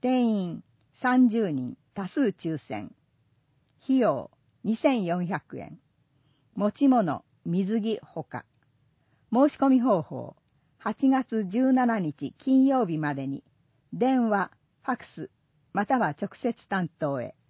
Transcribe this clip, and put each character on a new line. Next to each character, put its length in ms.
定 220
員 420
三 280
十 220
人、 260
多 140
数 200
抽 300
選。 320
費 140
用 320
二 120
千 280
四 220
百 320
円。 200
持 180
ち 160
物、 360
水 360
着 220
ほ 220
か。 200
申 160
し 80
込 120
み 120
方 220
法、 340
八 300
月 380
十 260
七 260
日 400
金 280
曜 200
日 120
ま 160
で 120
に、 160
電 380
話、 220
フ 80
ァ 20
ッ 40
ク 80
ス、 240
ま 140
た 120
は 120
直 200
接 140
担 200
当 200
へ。 140